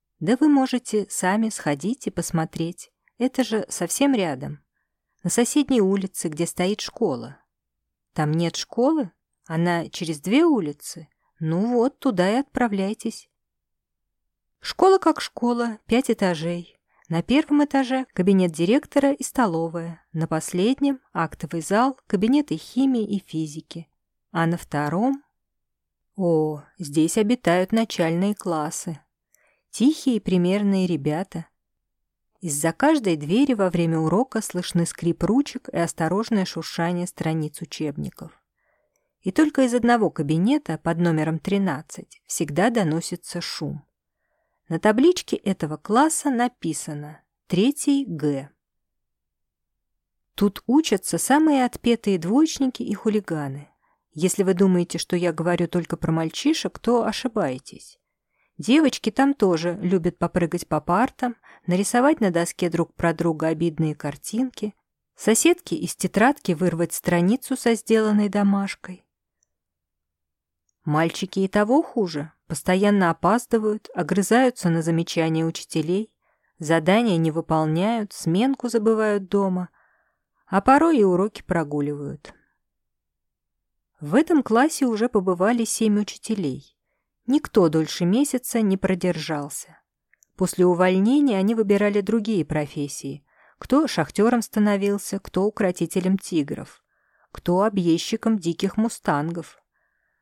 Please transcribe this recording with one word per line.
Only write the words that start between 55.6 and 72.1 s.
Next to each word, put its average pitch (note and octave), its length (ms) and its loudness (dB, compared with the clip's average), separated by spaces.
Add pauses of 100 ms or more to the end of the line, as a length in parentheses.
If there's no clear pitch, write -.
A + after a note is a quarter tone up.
только E3+ 300 -4
про - 160 -2
мальчишек, E3 640 -2
то A#3 260 0
ошибаетесь. F#3 920 -6 (600)
Девочки B3 520 2
там C#4 240 2
тоже F3 460 0
любят F3 380 0
попрыгать F3 480 -2
по D3+ 140 -2
партам, A#3 560 -2 (300)
нарисовать B3 540 2
на G3 120 2
доске E3+ 360 -2
друг E3 240 -2
про E3+ 220 0
друга D#3+ 320 0
обидные D#3+ 480 0
картинки. G#3+ 800 -6 (400)
Соседки C4+ 600 2
из - 200 -6
тетрадки G#3+ 580 0
вырвать E3 400 -2
страницу F3+ 640 0
со A#3 180 0
сделанной G#3+ 540 2
домашкой. G3 800 -2 (1800)
Мальчики E3 560 -2
и F#3+ 80 0
того G#3+ 340 2
хуже, D#3 500 -4 (160)